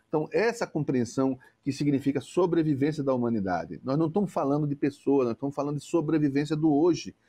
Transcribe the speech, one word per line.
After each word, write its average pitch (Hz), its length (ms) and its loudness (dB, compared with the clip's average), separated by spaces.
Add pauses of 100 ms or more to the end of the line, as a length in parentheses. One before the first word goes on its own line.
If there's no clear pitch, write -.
Então, 156 240 -2
essa 214 340 0
compreensão 135 720 -2 (240)
que 139 100 -4
significa 139 480 0
sobrevivência 156 840 0
da 135 100 0
humanidade. 95 720 -2
Nós 135 160 -2
não 165 80 2
estamos 190 260 -2
falando 147 340 0
de 143 100 -4
pessoa, 139 480 0
nós 117 80 0
estamos 139 220 -6
falando 147 240 -4
de - 60 -14
sobrevivência 151 720 0
do 156 180 2
hoje 143 420 2 (140)